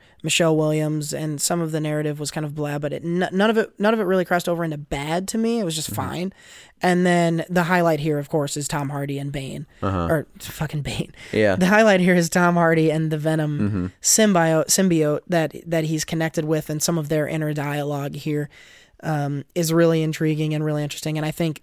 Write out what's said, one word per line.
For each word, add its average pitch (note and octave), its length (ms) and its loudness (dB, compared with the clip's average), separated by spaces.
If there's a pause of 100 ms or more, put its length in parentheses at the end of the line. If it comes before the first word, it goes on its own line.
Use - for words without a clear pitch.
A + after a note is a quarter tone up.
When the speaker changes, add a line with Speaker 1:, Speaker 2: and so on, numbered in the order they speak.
(240)
Speaker 1:
Michelle D#3+ 340 2
Williams, D#3 560 0
and D3 260 -6
some E3+ 220 -2
of D#3+ 100 -4
the D#3 80 -2
narrative D3+ 400 -4
was D3 120 -8
kind D#3 120 -6
of D3 120 -8
blah, D3 240 -4
but D3 140 -4
it, C#3 120 -8
n-, F3 260 -2
none G3+ 200 2
of A3 80 2
it, - 200 -4
none G#3+ 140 2
of A3 60 0
it G3 60 0
really F#3 200 2
crossed F3 240 0
over E3+ 140 -2
into D3+ 160 -4
bad D#3 480 -4
to A3 100 -6
me. A3+ 220 0
It G#3 60 -2
was D#3+ 100 -4
just - 160 -6
Speaker 2:
Mm-hmm. G#2+ 180 -6
Speaker 1:
fine. F3 240 -6 (480)
And F3+ 240 4
then E3+ 420 2
the F3+ 160 0
highlight E3+ 360 2
here, D3 180 0
of D3 120 -6
course, D3 280 -2
is C#3+ 100 -6
Tom C#3+ 220 -4
Hardy C#3+ 300 -6
and C#3+ 120 -6
Bane. C#3+ 360 -8 (160)
Speaker 2:
Uh-huh. F#2+ 260 0
Speaker 1:
Or D#3 180 0 (120)
fucking - 420 -6
Bane. - 300 -6 (200)
Speaker 2:
Yeah. G#2 240 4
Speaker 1:
The F#3 120 4
highlight G#3 320 6
here F3+ 160 4
is E3+ 120 2
Tom F3 280 4
Hardy E3 360 4
and D#3+ 200 0
the D#3 80 -2
Venom D3+ 400 0
Speaker 2:
Mm-hmm. G2+ 260 0 (160)
Speaker 1:
symbiote, E3 640 4
symbiote D#3+ 600 2
that, D#3+ 260 0 (140)
that E3 160 0
he's D#3 220 -2
connected D#3+ 400 -2
with, D#3 260 -2
and D3+ 100 -4
some E3+ 160 0
of D3 120 -4
their D3+ 180 0
inner D#3 260 -2
dialogue C#3+ 640 -4
here, D3 340 -4 (540)
um, C#3+ 400 -2 (100)
is E3 180 -2
really E3 300 4
intriguing D#3 540 0
and D#3 100 -2
really D3+ 160 0
interesting, D3+ 360 -6
and D3+ 80 -4
I D#3 40 -2
think D#3 340 -4